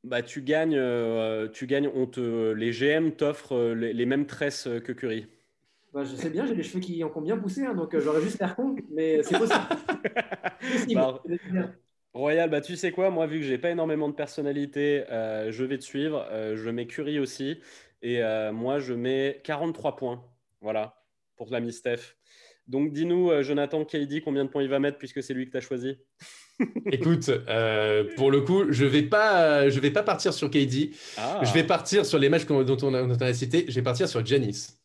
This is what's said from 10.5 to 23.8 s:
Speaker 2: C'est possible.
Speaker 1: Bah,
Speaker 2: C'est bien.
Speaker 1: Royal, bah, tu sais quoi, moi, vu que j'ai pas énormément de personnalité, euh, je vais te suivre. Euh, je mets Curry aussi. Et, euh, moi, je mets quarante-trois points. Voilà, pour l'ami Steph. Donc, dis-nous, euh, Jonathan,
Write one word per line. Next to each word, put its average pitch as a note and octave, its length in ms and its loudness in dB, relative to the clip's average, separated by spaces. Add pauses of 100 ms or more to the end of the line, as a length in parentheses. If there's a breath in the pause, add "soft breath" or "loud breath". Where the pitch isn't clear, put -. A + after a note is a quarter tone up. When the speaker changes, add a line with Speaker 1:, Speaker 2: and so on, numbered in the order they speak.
Speaker 2:
C'est B3+ 100 -6
possible. A#3 300 0
Speaker 1:
Bah, C3 260 0
Speaker 2:
C'est F3 240 -6
bien. F#3 240 -2 (380)
Speaker 1:
Royal, D#3 360 2
bah, D3 120 0
tu F3 160 -10
sais E3+ 140 -2
quoi, F#3 180 2
moi, D#3+ 180 0
vu D#3 120 -4
que D3 60 -4
j'ai C3 120 0
pas E3+ 140 -2
énormément D#3 360 0
de D3 60 -4
personnalité, C#3+ 1000 -2
euh, A2 400 -4
je A#2 140 -4
vais C3 120 -4
te C3 60 -12
suivre. C#3+ 480 -4
Euh, A2 240 -4
je A2 140 -6
mets A#2 180 -6
Curry D3 320 -4
aussi. C#3 400 -4 (420 loud breath)
Et, A#2+ 220 0
euh, A2 280 0
moi, B2 280 -2
je B2+ 140 -6
mets C3+ 500 -2
quarante-trois D#3 540 -4
points. B2 260 -6 (380)
Voilà, G#2+ 420 -4 (320)
pour A2+ 160 -14
l'ami A#2 220 -2
Steph. A#2+ 420 -6 (520 soft breath)
Donc, C#3 260 0
dis-nous, F3 360 2
euh, D3 140 4
Jonathan, C#3+ 420 0